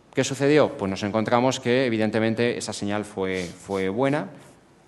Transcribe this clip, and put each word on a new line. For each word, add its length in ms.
¿qué 100
sucedió? 540
Pues 120
nos 140
encontramos 560
que, 260
evidentemente, 720
esa 160
señal 320
fue, 400
fue 420
buena. 400